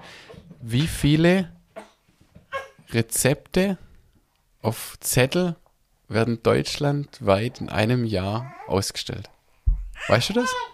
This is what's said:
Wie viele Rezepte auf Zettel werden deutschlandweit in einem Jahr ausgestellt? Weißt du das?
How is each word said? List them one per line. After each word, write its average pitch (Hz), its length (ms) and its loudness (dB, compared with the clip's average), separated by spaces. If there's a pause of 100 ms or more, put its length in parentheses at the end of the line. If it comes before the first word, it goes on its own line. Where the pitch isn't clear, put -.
(600)
Wie 123 240 0
viele 165 680 4 (1400)
Rezepte 160 880 0 (840)
auf - 380 -6
Zettel 170 560 0 (540)
werden 113 340 0
deutschlandweit 123 1160 0
in - 100 -8
einem 117 360 0
Jahr 107 480 -2 (140)
ausgestellt? - 640 -4 (800)
Weißt 113 200 4
du 196 40 -4
das? 247 200 0 (200)